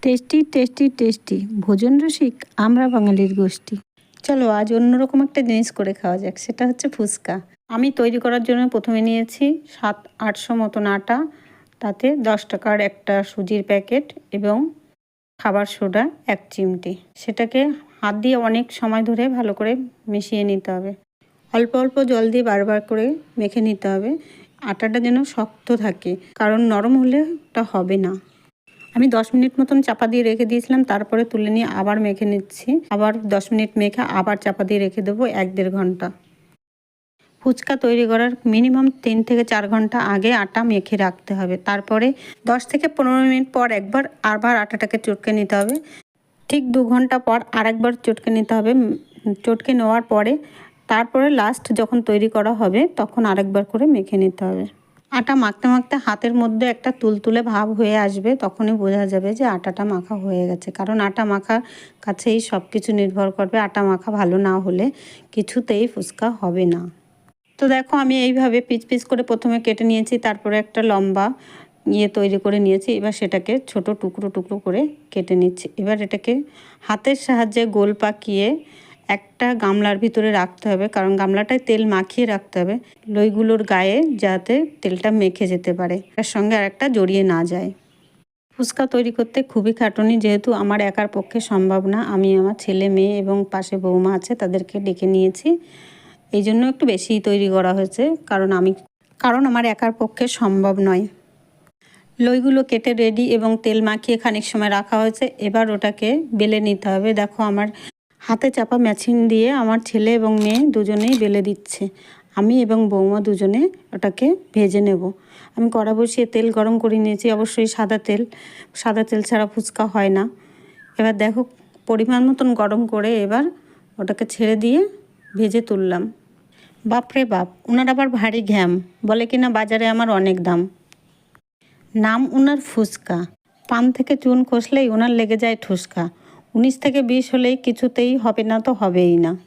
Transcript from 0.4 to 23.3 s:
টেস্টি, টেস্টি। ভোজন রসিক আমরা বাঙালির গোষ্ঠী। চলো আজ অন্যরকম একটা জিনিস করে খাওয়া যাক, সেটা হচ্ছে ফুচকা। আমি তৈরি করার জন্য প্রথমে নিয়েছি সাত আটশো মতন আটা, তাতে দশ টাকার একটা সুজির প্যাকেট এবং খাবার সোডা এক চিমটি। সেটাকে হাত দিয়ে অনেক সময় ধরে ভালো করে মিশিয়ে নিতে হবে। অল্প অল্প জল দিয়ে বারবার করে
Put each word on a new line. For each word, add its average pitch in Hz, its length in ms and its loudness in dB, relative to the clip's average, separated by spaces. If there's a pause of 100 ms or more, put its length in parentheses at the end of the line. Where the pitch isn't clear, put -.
টেস্টি, 269 460 0
টেস্টি। 226 480 -2 (240)
ভোজন 202 400 2
রসিক 302 340 0 (220)
আমরা 240 320 4
বাঙালির 202 460 2
গোষ্ঠী। 196 420 -2 (460)
চলো 269 260 0
আজ 214 260 0
অন্যরকম 254 480 2
একটা 277 200 -2
জিনিস 233 300 0
করে 196 200 -4
খাওয়া 185 260 -4
যাক, 190 200 -6
সেটা - 280 -6
হচ্ছে 247 220 -2
ফুচকা। 202 520 -6 (280)
আমি 233 220 0
তৈরি 240 280 0
করার 240 240 0
জন্য 240 260 0
প্রথমে 220 320 0
নিয়েছি 226 440 -2 (260)
সাত 208 280 -4 (200)
আটশো 214 360 -6
মতন 220 320 -2
আটা, 196 300 0 (640)
তাতে 208 260 -4 (100)
দশ 220 280 0
টাকার 208 360 -2
একটা 202 420 -2
সুজির 196 400 -4
প্যাকেট 202 440 -2 (260)
এবং 208 240 0 (840)
খাবার 202 260 0
সোডা 208 440 -2 (160)
এক 196 140 -4 (100)
চিমটি। 185 420 -4 (240)
সেটাকে 233 440 -2 (400)
হাত 208 140 -4
দিয়ে 247 220 0
অনেক 233 360 0
সময় 220 300 -2
ধরে 226 260 0
ভালো 240 260 -2
করে 214 180 -2 (360)
মিশিয়ে 208 360 -4
নিতে 196 280 -2
হবে। 190 200 -6 (600)
অল্প 233 220 0
অল্প 262 300 0
জল 240 260 2
দিয়ে 240 140 2
বারবার 214 360 0
করে 220 260 -2 (320)